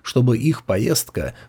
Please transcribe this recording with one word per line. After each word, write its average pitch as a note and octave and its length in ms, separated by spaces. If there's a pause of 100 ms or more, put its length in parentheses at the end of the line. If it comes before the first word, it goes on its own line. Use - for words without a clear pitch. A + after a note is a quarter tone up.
чтобы B2 360
их C#3+ 240
поездка - 720 (140)